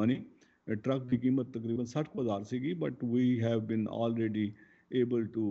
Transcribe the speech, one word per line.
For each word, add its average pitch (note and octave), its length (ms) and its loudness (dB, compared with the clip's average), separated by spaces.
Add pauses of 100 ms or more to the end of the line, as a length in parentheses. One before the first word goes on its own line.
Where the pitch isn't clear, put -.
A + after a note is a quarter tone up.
money। A#2+ 180 4
ਅਹ, - 560 -10
ਟਰੱਕ C3 300 -2
ਦੀ B2 120 2
ਕੀਮਤ B2+ 420 0
ਤਕਰੀਬਨ A#2 260 -2
ਸੱਠ D3 240 -4
ਕੁ C#3 140 -6
ਹਜ਼ਾਰ G#2 200 0
ਸੀਗੀ, B2+ 300 -4
but D3 360 -4
we B2 180 4 (180)
have A2+ 220 2
been A2 200 0
already A2+ 600 0 (540)
able A#2 220 2
to A2 260 -2